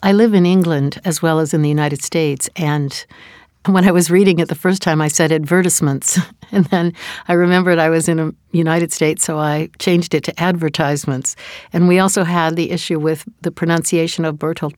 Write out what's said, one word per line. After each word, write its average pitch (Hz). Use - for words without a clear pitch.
I 196
live 214
in 175
England 170
as 165
well 160
as 156
in 156
the 147
United 147
States, 151
and 147
when 190
I 190
was 170
reading 185
it 165
the -
first 190
time, 156
I 156
said 160
advertisements. 156
<laughs> -
And 202
then 170
I 175
remembered 175
I 160
was 165
in 165
the 156
United 170
States, 156
so 156
I 151
changed 175
it 147
to -
advertisements. 147
And 175
we 180
also 190
had 170
the 165
issue 165
with 156
the 170
pronunciation 165
of 156
Bertolt 156